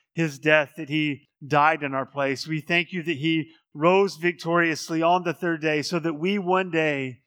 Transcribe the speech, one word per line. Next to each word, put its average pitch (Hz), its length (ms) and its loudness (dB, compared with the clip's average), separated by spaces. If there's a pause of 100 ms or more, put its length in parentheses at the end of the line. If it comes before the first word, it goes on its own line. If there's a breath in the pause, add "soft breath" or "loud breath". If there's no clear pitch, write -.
(140)
his 156 260 -2
death, 151 380 2
that 156 100 -10
he 147 400 -2 (180)
died 147 380 4
in 139 100 -4
our 135 120 -2
place. 135 420 -4
We 156 140 -4
thank 170 320 -2
you 175 100 -6
that 156 140 -4
he 160 320 -2 (240 loud breath)
rose 180 420 2
victoriously 165 840 -2
on 175 240 2
the 170 80 -2
third 165 280 -4
day 151 200 0
so 170 180 -4
that 160 140 -2
we 185 260 -2
one 185 320 0
day 143 560 -2